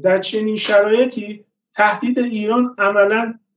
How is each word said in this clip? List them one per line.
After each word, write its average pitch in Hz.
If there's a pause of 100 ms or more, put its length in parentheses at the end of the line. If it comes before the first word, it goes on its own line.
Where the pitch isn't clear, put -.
در 185
چنین 214
شرایطی 214 (300)
تهدید 214
ایران 240
عملاً 208 (220)